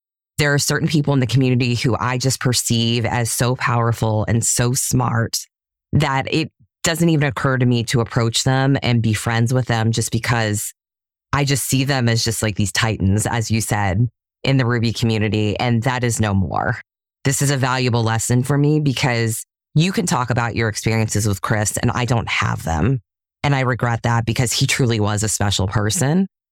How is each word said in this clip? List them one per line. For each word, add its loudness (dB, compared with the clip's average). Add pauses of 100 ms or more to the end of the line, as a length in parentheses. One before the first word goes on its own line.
(380)
There 2
are 2
certain 0
people 2
in 4
the 2
community 2
who 0
I -2
just -2
perceive 0
as -2
so 0
powerful 0
and 0
so 0
smart -2 (540)
that 2
it -2 (320)
doesn't 2
even 2
occur 0
to 2
me 2
to 0
approach 0
them 2
and 2
be 2
friends 0
with 0
them, 2
just -2
because -2 (580)
I 0
just -2
see 0
them 0
as 0
just, -4
like, -2
these -2
titans, 0
as -2
you 0
said, 0 (340)
in 2
the 2
Ruby 0
community. 0
And 0
that -2
is 0
no 0
more. 0 (440)
This 0
is 0
a 0
valuable 0
lesson 0
for 0
me, 2
because 0 (300)
you 2
can -2
talk -2
about -2
your 0
experiences 0
with -2
Chris -2
and 0
I -2
don't 0
have -2
them. 0 (400)
And 0
I 0
regret -2
that, 0
because 0
he 0
truly 0
was 0
a -2
special -2
person. 0 (240)